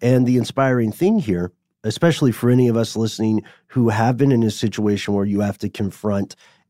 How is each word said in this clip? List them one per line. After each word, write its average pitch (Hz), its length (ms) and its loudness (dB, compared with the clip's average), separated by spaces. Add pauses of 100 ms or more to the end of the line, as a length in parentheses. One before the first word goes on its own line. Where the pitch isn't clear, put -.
And 127 240 2
the 127 120 2
inspiring 123 540 0
thing 202 280 0
here, 90 340 -4 (300)
especially 143 480 0
for 120 180 0
any 123 180 4
of 113 80 2
us 113 200 -2
listening 110 480 -2 (240)
who 117 220 0
have 117 280 0
been 139 140 2
in 120 100 4
a 110 100 2
situation 104 600 -2
where 98 120 0
you 101 160 -2
have 101 180 -4
to 101 100 -6
confront 101 640 -6 (340)